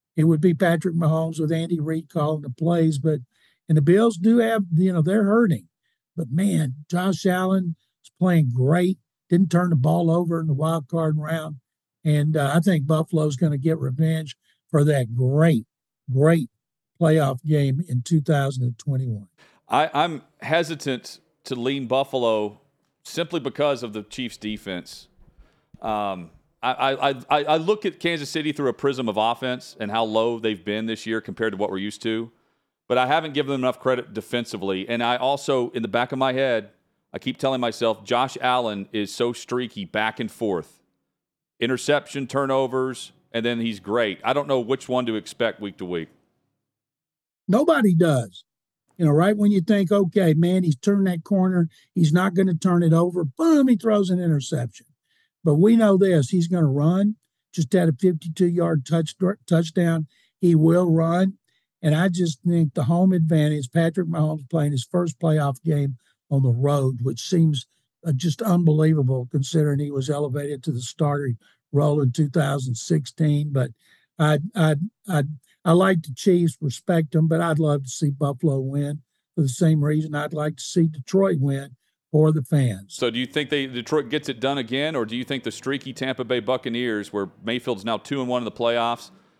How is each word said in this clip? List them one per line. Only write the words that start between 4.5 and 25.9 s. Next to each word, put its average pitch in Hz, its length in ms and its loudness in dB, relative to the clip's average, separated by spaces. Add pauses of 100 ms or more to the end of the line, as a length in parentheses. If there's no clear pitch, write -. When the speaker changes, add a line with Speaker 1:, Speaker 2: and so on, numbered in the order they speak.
Speaker 1:
you 185 180 2
know, 170 120 0
they're 196 220 2
hurting. 196 420 2 (480)
But, 151 160 -6
man, 156 440 0 (140)
Josh 180 360 -2
Allen 185 500 0 (280)
is - 140 -20
playing 170 360 4
great. 170 440 2 (320)
Didn't 175 220 4
turn 175 180 2
the 165 60 2
ball 160 340 2
over 170 300 0
in 160 80 -4
the 151 60 0
wild 156 340 -2
card 160 300 -2
round. 156 400 -6 (480)
And, 151 300 2
uh, 139 200 0
I 175 40 4
think 160 280 2
Buffalo's 156 480 0
gonna 147 220 0
get 160 220 0
revenge 156 580 -2 (320)
for 147 160 4
that 127 300 0
great, 131 500 2 (460)
great 151 380 4 (500)
playoff 156 460 2
game 143 420 2
in 123 140 -2
two 160 180 0
thousand 139 440 0
and 120 140 -4
twenty-one. 123 500 -6 (420)
Speaker 2:
I, 143 240 0
I'm 151 280 -2 (200)
hesitant 147 800 -4 (260)
to 131 100 -8
lean 127 320 -4
Buffalo 113 720 0 (440)
simply - 360 -6
because 135 440 -2
of 110 100 -10
the 107 100 -8
Chiefs' 123 320 -10
defense. 101 720 -10 (760)
Um, 101 500 -6 (300)